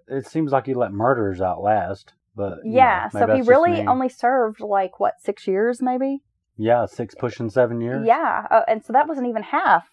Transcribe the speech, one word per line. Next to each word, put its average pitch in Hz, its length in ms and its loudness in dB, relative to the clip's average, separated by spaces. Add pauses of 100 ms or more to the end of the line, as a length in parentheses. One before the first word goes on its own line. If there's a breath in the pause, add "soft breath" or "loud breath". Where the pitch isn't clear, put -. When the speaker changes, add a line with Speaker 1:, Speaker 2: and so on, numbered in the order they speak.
Speaker 1:
it 135 200 -8
seems 156 240 -4
like 135 160 0
he 131 80 -4
let 117 160 -2
murderers 104 500 0
out 92 220 -2
last, 101 500 -2 (220)
but, 87 280 -6
you 220 100 -6
Speaker 2:
Yeah, 226 380 2
Speaker 1:
know, - 80 -6
maybe - 0 -
Speaker 2:
so - 0 -
he 233 60 4
Speaker 1:
that's 240 140 2
just 240 100 0
Speaker 2:
really 330 320 4
Speaker 1:
me. 208 60 -4
Speaker 2:
only 254 220 0
served, 240 520 -2
like, 196 380 -4
what, 196 200 0
six - 280 -6
years 214 340 0
maybe? 262 400 -2 (400)
Speaker 1:
Yeah, 117 260 2
six - 280 -10
pushing 117 340 -6
seven 120 300 0
years. 123 260 -4
Speaker 2:
Yeah, 240 460 0
uh, 226 160 4
and 220 160 -2
so - 80 -14
that 285 160 2
wasn't 269 200 -4
even 220 160 -6
half 180 500 0